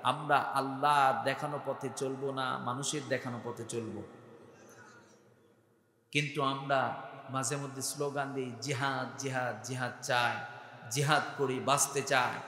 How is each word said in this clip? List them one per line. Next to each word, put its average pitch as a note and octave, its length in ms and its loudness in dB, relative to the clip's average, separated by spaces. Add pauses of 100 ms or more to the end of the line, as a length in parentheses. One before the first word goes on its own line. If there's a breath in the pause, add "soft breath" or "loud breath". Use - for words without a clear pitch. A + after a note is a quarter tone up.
আমরা C#3+ 340 4 (160)
আল্লাহ C3+ 680 4
দেখানো C#3 420 0
পথে C3+ 300 -2
চলবো C3+ 360 -2
না, C3 260 -2
মানুষের C3 520 -2
দেখানো B2 340 -2
পথে A#2 200 -6
চলবো। A2 400 -6 (2000)
কিন্তু D3 320 0
আমরা C3+ 500 0 (360)
মাঝে C3 260 -2
মধ্যে C3+ 260 -6
স্লোগান C#3 520 -4
দিই, C3 180 -4 (100)
"জিহাদ, B2+ 560 -2
জিহাদ, B2+ 460 -2
জিহাদ B2 280 -4 (100)
চাই, A#2+ 300 4 (600)
জিহাদ C#3+ 320 4 (140)
করি, C3 220 2
বাঁচতে C#3 420 4
চাই।" B2 460 4